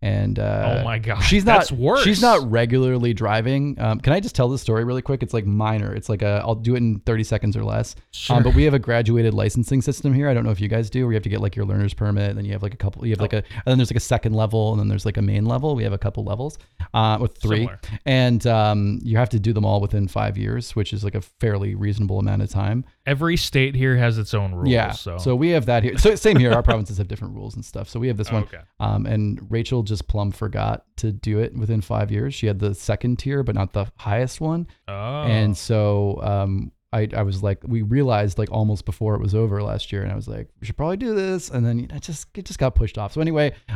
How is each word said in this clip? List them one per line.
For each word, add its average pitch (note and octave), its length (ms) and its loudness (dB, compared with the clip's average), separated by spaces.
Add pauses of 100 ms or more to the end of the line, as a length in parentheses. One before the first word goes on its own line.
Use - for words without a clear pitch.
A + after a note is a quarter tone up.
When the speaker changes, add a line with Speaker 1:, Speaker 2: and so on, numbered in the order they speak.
Speaker 1:
And, G2+ 360 0
uh, G#2 400 0
Speaker 2:
Oh - 40 0
my A2+ 140 -2
God, A2 220 -4
Speaker 1:
she's F#3+ 260 4
not, A3 140 8
Speaker 2:
that's D#3+ 120 0
worse. D#3 320 2
Speaker 1:
she's G3+ 200 2
not F3+ 260 4
regularly A#2+ 640 2
driving. A2+ 680 0
Um, A2 200 0
can C3+ 140 2
I F3+ 60 2
just - 140 -6
tell B2 160 2
this C3+ 100 -2
story A2+ 240 0
really B2+ 200 -2
quick? C3+ 180 -2
It's, A#2+ 100 -6
like, A2 140 -2
minor. G#2 480 0
It's G#2 160 -8
like G#2+ 140 -2
a, G#2 200 2
I'll A2+ 120 0
do A2+ 180 0
it B2+ 60 2
in A2+ 220 2
thirty A2 220 0
seconds G#2+ 320 0
or G#2+ 80 -2
less. G#2+ 300 -2 (160)
Speaker 2:
Sure. - 280 0
Speaker 1:
Um, A#2+ 40 6
but B2 140 6
we C#3+ 80 8
have D3+ 100 6
a C#3 60 6
graduated A#2 560 2
licensing G#2+ 440 2
system C#3 320 0
here. C#3 160 4
I C3+ 60 4
don't A#2 100 2
know A2+ 60 0
if G2 100 0
you G#2 100 0
guys A2 200 0
do, B2+ 160 0
where A#2 60 2
you A2 60 2
have G2+ 60 -2
to F#2+ 60 -2
get, G2+ 100 -2
like, G2+ 160 -2
your G#2 120 -2
learner's G2+ 260 0
permit, G2+ 380 0
and G#2 60 -4
then G2+ 80 -4
you G2+ 80 -4
have, G2+ 100 -4
like, G2+ 100 -4
a - 40 -14
couple, - 280 -2
you A2+ 60 2
have, G2+ 100 0
like, G#2+ 140 -2
Speaker 2:
Oh. - 20 2
Speaker 1:
a, G2+ 60 -2 (100)
and - 140 -8
then B2+ 100 4
there's, B2 140 2
like, A#2 60 0
a - 20 0
second A2+ 340 0
level, A2 380 2
and G#2+ 80 0
then G2+ 80 2
there's, G2+ 180 -2
like, G#2 120 -2
a G#2+ 40 0
main G2+ 240 2
level. C3 300 0
We A#2 80 -2
have G#2 100 -2
a G2 60 -4
couple G#2 240 -4
levels, A2 340 -6 (380)
uh, A2 260 2
with - 160 -2
three. G#2+ 220 0
Speaker 2:
Similar. A2 200 -4 (280)
Speaker 1:
And, B2+ 400 2
um, G#2+ 560 2
you A2+ 140 0
have A#2+ 120 2
to A2+ 100 0
do A2 140 2
them G#2 120 2
all G2+ 160 2
within G2+ 260 0
five G#2 280 -2
years, A2 400 -4
which G#2+ 180 -2
is, G#2 100 -4
like, G2+ 100 -4
a G2 80 -2
fairly G2 540 -2
reasonable G2+ 420 0
amount G2+ 240 0
of G2+ 80 -2
time. G2+ 360 -2 (200)
Speaker 2:
Every D#3+ 320 0
state C#3 380 0
here B2+ 220 2
has A#2+ 200 2
its G#2+ 160 -4
own G2 220 -2
rules. G#2+ 140 0
Speaker 1:
Yeah. A2 240 2
Speaker 2:
So, F2+ 260 -10
Speaker 1:
So B2 160 0
we D#3 160 2
have C#3+ 160 2
that A#2+ 160 4
here. B2 160 0
So G#3+ 160 6
same G3+ 240 4
here. B2 140 6
Our A#2+ 100 4
provinces A2 340 0
have G2 100 -2
different G2+ 280 -10
rules G#2 200 -12
and G#2+ 100 -10
stuff. G2 240 -12
So A#2 100 -8
we B2 80 -2
have A#2 100 -2
this G#2+ 140 -4
one. G#2+ 120 0
Speaker 2:
Okay. F2 160 -12 (200)
Speaker 1:
Um, G#2 280 0
and G#2+ 320 0 (120)
Rachel A#2 300 0 (100)
just G#2 160 -4
plumb G2+ 240 0
forgot G#2 540 -4 (120)
to A2 140 -2
do G#2 280 -2
it A#2 180 -2
within A2 240 0
five G#2 300 -2
years. A#2+ 240 -2
She - 100 -4
had G2 140 0
the G2+ 160 -2
second A#2+ 420 -2
tier, C#3 260 -2
but A2 120 -2
not G2 180 -2
the G2+ 240 -4
highest A#2 420 -2
one. D#3+ 280 -2 (200)
Speaker 2:
Oh. A2+ 360 -8
Speaker 1:
And A2 340 2
so, G#2 640 0
um, G2 500 -2 (220)
I, A2 200 0
I G#2+ 100 0
was F#2+ 180 -2
like, G2+ 240 0
we A#2 160 -2
realized, G#2+ 560 2
like, G#2+ 140 -2
almost G#2+ 340 0
before G#2+ 300 -2
it - 60 -2
was G2 120 0
over G#2 300 0
last G#2 280 -6
year, G2+ 120 -4
and G2 80 -4
I G2 40 -4
was G2+ 120 -8
like, G#2+ 200 -10 (140)
"We G#2+ 60 -12
should - 100 -8
probably E3+ 200 -2
do A3 180 -2
this." F#3+ 340 -4
And B2 160 0
then A#2 260 -2
it C#3+ 120 -12
just, - 240 -12 (100)
it F#3+ 80 -10
just - 140 -10
got C3 160 2
pushed A2 240 2
off. G2+ 140 -6
So D3+ 80 -4
anyway, D3+ 320 2 (220)